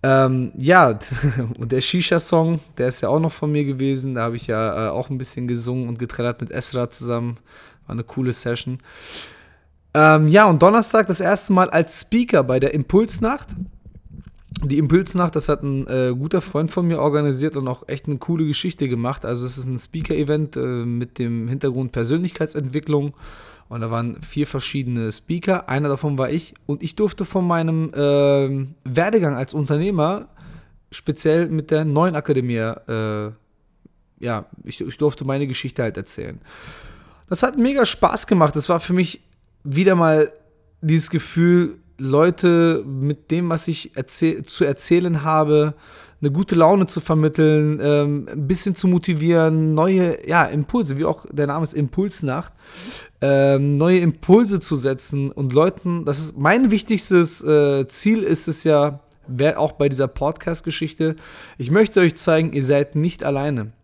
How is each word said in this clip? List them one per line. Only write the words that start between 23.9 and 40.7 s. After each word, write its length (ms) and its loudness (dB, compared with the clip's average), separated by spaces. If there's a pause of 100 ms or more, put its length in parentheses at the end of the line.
vier 240 -4
verschiedene 680 -4
Speaker. 560 -4
Einer 220 -2
davon 280 -2
war 120 -2
ich. 240 -6 (140)
Und 160 -6
ich 120 -8
durfte 300 -2
von 220 -2
meinem, 480 0
ähm, 880 2
Werdegang 520 0
als 200 -6
Unternehmer 720 0 (640)
speziell 580 0
mit 220 -4
der 120 2
neuen 320 2
Akademie, 420 -2
äh, 760 -6 (880)
ja, 260 -6 (180)
ich, 180 -12
ich 160 -10
durfte 280 -2
meine 220 -4
Geschichte 340 -8
halt 160 -4
erzählen. 420 -12 (880)
Das 140 -2
hat 160 0
mega 280 2
Spaß 420 0
gemacht. 280 2
Das 140 -2
war 100 2
für 140 -4
mich 300 -2 (400)
wieder 320 4
mal 360 4 (500)